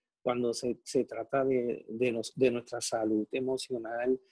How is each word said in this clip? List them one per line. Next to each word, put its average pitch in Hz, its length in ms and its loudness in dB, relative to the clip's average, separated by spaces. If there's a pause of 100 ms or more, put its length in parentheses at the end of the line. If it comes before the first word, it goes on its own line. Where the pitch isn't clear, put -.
(220)
cuando 120 320 0
se, 120 300 -4
se 127 220 0
trata 113 400 -2
de, 123 420 0
de 120 240 0
nos-, 113 240 -4
de 127 160 6
nuestra 120 300 -4
salud 110 500 0
emocional, 127 880 -2 (120)